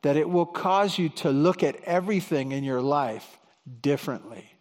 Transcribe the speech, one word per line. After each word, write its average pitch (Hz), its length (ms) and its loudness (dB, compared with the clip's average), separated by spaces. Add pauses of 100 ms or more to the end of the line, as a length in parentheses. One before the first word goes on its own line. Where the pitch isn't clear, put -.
that 143 140 2
it 151 120 2
will 175 180 2
cause 190 520 0
you 170 100 2
to 151 220 -2
look 151 320 4
at 147 220 0
everything 175 680 0
in 139 120 -4
your 127 180 0
life 139 560 -2 (440)
differently. 131 680 -4 (100)